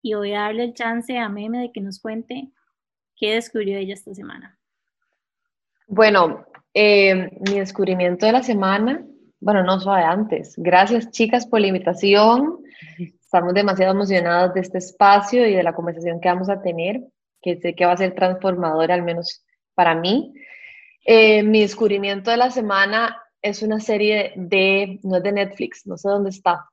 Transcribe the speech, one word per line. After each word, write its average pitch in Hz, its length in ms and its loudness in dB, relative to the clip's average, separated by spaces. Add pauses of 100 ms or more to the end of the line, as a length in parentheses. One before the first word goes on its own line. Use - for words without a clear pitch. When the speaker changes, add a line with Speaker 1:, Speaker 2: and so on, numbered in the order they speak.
Speaker 1:
y 214 120 -6
voy 202 200 -6
a 208 60 -4
darle 220 240 -4
el 240 100 -8
chance 240 420 -6
a 233 120 -4
Meme 214 320 -8
de 240 120 -8
que 214 80 -12
nos 196 200 -12
cuente 233 500 -12 (680)
qué 214 180 -2
descubrió 214 440 -4
ella 196 160 -10
esta 196 200 -20
semana. - 440 -20 (1300)
Speaker 2:
Bueno, 202 580 4 (300)
eh, 196 560 4 (180)
mi 202 120 -2
descubrimiento 185 640 -2
de 226 60 4
la 254 100 2
semana, 220 600 -2 (380)
bueno, 196 220 0
no, 190 180 2
suave, 190 220 0
antes. 180 540 -2
Gracias, 196 560 2
chicas, 240 340 0
por 220 140 0
la 196 80 2
invitación. 202 920 2 (400)
Estamos 175 560 -2
demasiado 190 380 2
emocionadas 185 640 0
de 190 60 -2
este 185 180 -8
espacio 202 680 2
y 202 80 2
de 185 80 2
la 170 120 -2
conversación 170 460 -8
que 180 80 0
vamos 185 220 -2
a 196 100 -4
tener, 185 400 -6 (400)
que 175 200 -6
sé 170 160 -6
que 180 100 2
va 175 60 4
a 175 40 2
ser 185 200 -2
transformadora, 180 760 0
al 175 100 -2
menos 170 400 -8 (300)
para 170 200 2
mí. 180 400 -2 (680)
Eh, 214 400 6
mi 214 160 4
descubrimiento 202 720 -2
de 233 60 0
la 254 120 2
semana 214 720 -2 (180)
es 202 220 -6
una 214 160 -2
serie 208 560 0
de, 190 680 0
no 185 140 0
es 180 40 0
de 202 80 -2
Netflix, 196 560 -6
no 185 100 -12
sé 196 120 -6
dónde 202 220 -2
está 175 420 -4